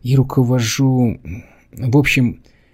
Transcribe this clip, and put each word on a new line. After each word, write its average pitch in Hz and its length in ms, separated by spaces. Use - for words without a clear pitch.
и 127 140
руковожу... 127 1040
в 123 260
общем, 135 460